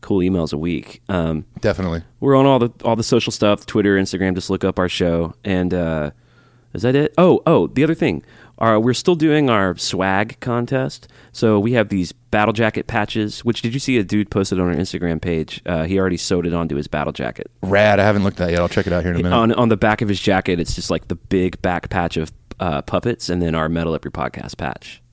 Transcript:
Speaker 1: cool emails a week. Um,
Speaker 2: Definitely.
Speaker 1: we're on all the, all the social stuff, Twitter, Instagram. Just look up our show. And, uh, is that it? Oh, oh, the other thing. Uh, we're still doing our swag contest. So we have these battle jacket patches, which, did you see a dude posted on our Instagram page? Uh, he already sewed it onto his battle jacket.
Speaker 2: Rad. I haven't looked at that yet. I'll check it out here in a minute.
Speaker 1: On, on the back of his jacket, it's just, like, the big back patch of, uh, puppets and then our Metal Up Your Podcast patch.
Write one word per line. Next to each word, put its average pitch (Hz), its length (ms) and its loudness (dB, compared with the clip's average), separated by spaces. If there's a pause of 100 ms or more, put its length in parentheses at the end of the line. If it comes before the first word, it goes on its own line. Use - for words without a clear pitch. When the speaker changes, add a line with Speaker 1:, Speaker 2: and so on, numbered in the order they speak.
Speaker 1:
cool 101 180 0
emails 90 320 0
a - 40 -4
week. 80 520 -6
Um, 82 380 -2 (140)
Speaker 2:
Definitely. 92 420 -2 (180)
Speaker 1:
we're 139 160 4
on 135 100 6
all 135 140 4
the, 120 100 0 (140)
all 117 100 2
the 113 80 -4
social - 300 0
stuff, 104 340 0
Twitter, 101 320 2
Instagram. 95 380 0
Just 92 140 -6
look 95 120 -2
up 95 160 0
our 90 100 0
show. 85 540 -2
And, 92 320 0
uh, 80 380 -2 (640)
is - 80 -6
that 123 120 2
it? 147 240 2
Oh, 165 260 6
oh, 131 220 4
the 123 160 0
other 160 140 2
thing. 87 260 0 (340)
Uh, 110 240 2
we're 120 140 2
still 180 220 0
doing 151 340 2
our 95 260 2
swag 95 640 -2
contest. 131 680 -4 (240)
So 110 260 2
we 110 140 2
have 113 160 2
these 92 240 -2
battle 107 400 0
jacket 107 340 -2
patches, 104 580 -4
which, 117 160 -2
did 117 140 -4
you 139 60 -2
see 131 180 0
a 104 60 0
dude 104 260 -2
posted 98 300 0
on 90 80 2
our 87 80 0
Instagram 85 440 -2
page? 82 460 -4
Uh, 82 200 -2
he 95 120 0
already 92 200 0
sewed 87 280 -2
it 85 80 -2
onto 82 220 -2
his 76 100 -4
battle 73 260 -4
jacket. - 380 -8 (140)
Speaker 2:
Rad. 101 340 4
I 98 60 4
haven't 104 180 4
looked 95 180 -2
at 90 60 0
that 85 60 0
yet. 87 80 2
I'll 87 80 2
check 95 180 -2
it 90 60 0
out 87 100 0
here 90 100 0
in 85 60 0
a 82 60 0
minute. 90 120 2
Speaker 1:
On, 113 180 4
on 117 160 2
the 110 60 4
back 110 260 2
of 107 60 -2
his 98 120 -2
jacket, 92 400 2
it's - 160 -4
just, - 120 -8
like, 82 200 -2
the 87 80 -4
big 92 460 -2
back 87 280 -4
patch 87 260 -2
of, 78 140 -4 (300)
uh, 78 220 -2
puppets - 460 -4
and 87 140 -2
then 80 140 0
our 80 120 0
Metal 82 240 -2
Up 73 120 -6
Your - 80 -10
Podcast - 440 -10
patch. - 460 -12 (100)